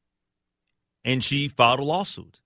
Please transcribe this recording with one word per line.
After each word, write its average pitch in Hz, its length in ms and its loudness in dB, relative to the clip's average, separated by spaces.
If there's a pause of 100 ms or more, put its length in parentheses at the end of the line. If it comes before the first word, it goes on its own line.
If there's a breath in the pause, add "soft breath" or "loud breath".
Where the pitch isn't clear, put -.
(1040)
and 127 180 -2
she 143 260 -2
filed 123 300 4
a 139 60 -6
lawsuit. 151 600 -8